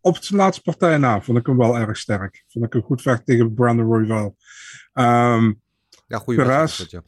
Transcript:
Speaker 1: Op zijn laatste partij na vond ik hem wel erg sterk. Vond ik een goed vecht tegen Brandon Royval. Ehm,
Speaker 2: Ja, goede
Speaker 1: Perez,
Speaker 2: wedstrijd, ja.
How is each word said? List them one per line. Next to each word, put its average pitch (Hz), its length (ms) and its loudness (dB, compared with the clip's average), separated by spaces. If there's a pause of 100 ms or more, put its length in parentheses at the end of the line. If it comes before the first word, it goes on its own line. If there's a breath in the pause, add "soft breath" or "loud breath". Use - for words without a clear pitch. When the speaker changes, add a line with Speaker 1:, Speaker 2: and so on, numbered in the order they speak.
Speaker 1:
Op 175 200 0
zijn 202 180 -4
laatste 190 240 0
partij 165 360 0
na 120 240 2
vond 117 160 0
ik 120 80 -4
hem 131 100 0
wel 120 220 2
erg 110 180 -4
sterk. 98 520 -8
Vond 117 160 -6
ik 110 100 -8
een 113 80 0
goed 127 200 -6
vecht 127 240 -2
tegen 117 280 2
Brandon 117 320 2
Royval. 110 500 -2 (560 loud breath)
Ehm, 120 600 2 (540)
Speaker 2:
Ja, 113 120 -10
goede 120 240 -2
Speaker 1:
Perez, 123 160 2
Speaker 2:
wedstrijd, 95 320 -4
ja. 87 180 -16